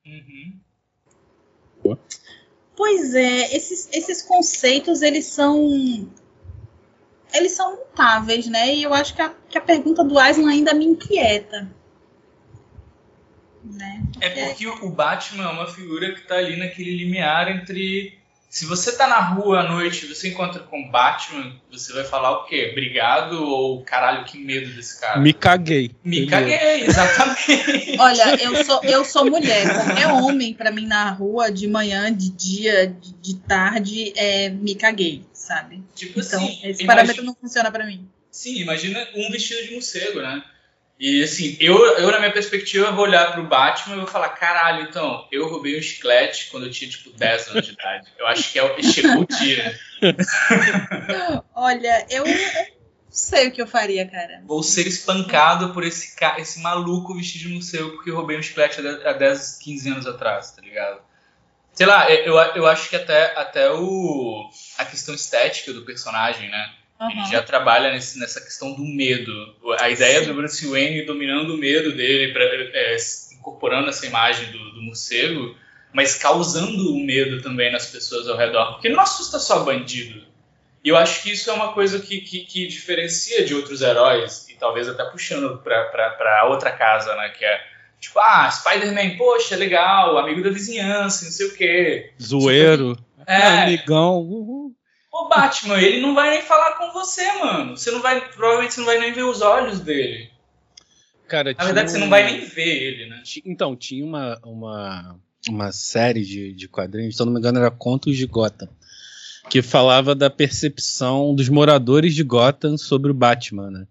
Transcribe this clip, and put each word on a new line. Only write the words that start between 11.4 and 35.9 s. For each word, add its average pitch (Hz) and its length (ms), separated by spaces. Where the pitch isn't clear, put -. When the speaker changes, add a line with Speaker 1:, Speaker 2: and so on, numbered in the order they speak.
Speaker 3:
Né? 202 380
Speaker 1:
É 185 100
Speaker 3:
Porque 269 140
Speaker 1:
porque 226 140
o, - 20
o 175 40
Batman 180 540
é 175 40
uma 165 180
figura 175 480
que - 80
tá 180 140
ali 170 200
naquele 180 400
limiar 175 540
entre, 190 680
se - 160
você 180 320
tá 269 120
na 233 120
rua 190 400
à 165 80
noite 170 380
e - 80
você 185 140
encontra 175 320
com 147 220
o 127 80
Batman, 127 680
você 127 220
vai 135 120
falar 135 340
o - 80
quê? 135 240
"Obrigado" 127 600
ou 131 380
"Caralho, 127 420
que - 140
medo 135 340
desse 117 280
cara"? 110 200
Speaker 2:
"Me 151 140
caguei." 160 560
Speaker 1:
"Me 170 180
Speaker 2:
Entendeu? 143 80
Speaker 1:
caguei", 311 300
exatamente. 269 1120
<laughs> - 20
Speaker 3:
Olha, 247 440
eu 247 220
sou, 269 200
eu 269 200
sou 269 240
mulher. 240 460
Qualquer 262 320
homem 262 480
pra 220 160
mim 220 160
na 208 240
rua, 208 400
de 196 160
manhã, 208 480
de 185 160
dia, 190 560
de, - 280
de 190 260
tarde, 202 760
é 196 320
"me 196 280
caguei", 190 560
sabe? 175 500